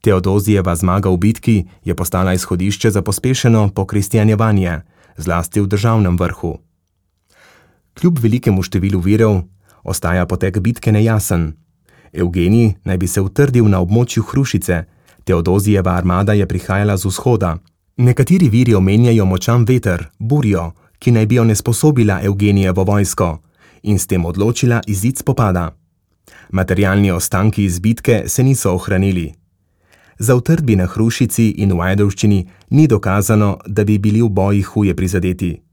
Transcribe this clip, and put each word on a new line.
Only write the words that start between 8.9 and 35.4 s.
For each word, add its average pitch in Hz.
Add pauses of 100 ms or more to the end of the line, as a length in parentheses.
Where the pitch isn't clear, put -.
virov 104 (400)
ostaja 87
potek 92
bitke 117
nejasen. 104 (540)
Evgenij 92
naj 92
bi 90
se 92
utrdil 120
na 95
območju 110
Hrušice, 92 (400)
Teodozijeva 92
armada 90
je 101
prihajala 98
z 90
vzhoda. 95 (400)
Nekateri 135
viri 117
omenjajo 104
močan 110
veter, 98 (120)
burjo, 110 (280)
ki -
naj 110
bi 120
onesposobila 113
Evgenijevo 98
vojsko 95 (400)
in 104
s -
tem 90
odločila 110
izid 107
spopada. 92 (760)
Materialni 95
ostanki 98
iz 87
bitke 110
se -
niso 127
ohranili. 92 (840)
Za 117
utrdbi 127
na 90
Hrušici 110 (100)
in 98
v 87
Ajdovščini 101 (320)
ni 151
dokazano, 101
da 98
bi 104
bili 107
v 117
bojih 98
huje 101
prizadeti. 92 (200)